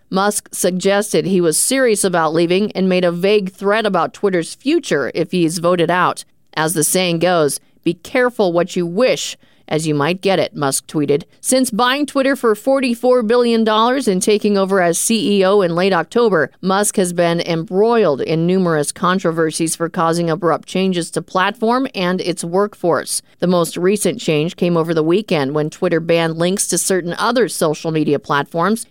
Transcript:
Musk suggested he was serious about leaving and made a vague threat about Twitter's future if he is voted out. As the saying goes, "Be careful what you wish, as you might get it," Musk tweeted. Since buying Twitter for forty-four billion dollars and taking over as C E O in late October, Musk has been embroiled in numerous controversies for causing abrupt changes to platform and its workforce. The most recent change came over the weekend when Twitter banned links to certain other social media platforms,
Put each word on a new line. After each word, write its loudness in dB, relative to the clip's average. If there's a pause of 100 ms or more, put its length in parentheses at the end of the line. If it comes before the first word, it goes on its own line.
Musk -2
suggested 0
he 2
was 2
serious 2
about 0
leaving 2
and 0
made 2
a 2
vague 0
threat -2
about 0
Twitter's -2
future -2
if -4
he 2
is -2
voted 0
out. 0 (300)
As 0
the 0
saying 0
goes, 0 (220)
"Be 0
careful -2
what -2
you -2
wish, -2 (300)
as -2
you 0
might 0
get 0
it," -2
Musk -4
tweeted. 0 (160)
Since 0
buying 0
Twitter 0
for 2
forty-four 2
billion 2
dollars 2
and 0
taking 2
over 2
as 2
C 0
E 4
O 4
in 0
late 2
October, 0 (100)
Musk 0
has 0
been 2
embroiled 0
in 0
numerous 0
controversies -2
for -2
causing -2
abrupt -2
changes -2
to -4
platform -2
and -2
its -4
workforce. -2 (180)
The 0
most 0
recent 0
change -2
came 0
over 0
the 2
weekend 0
when -2
Twitter -2
banned 0
links -2
to -4
certain -2
other 0
social -2
media 0
platforms, -2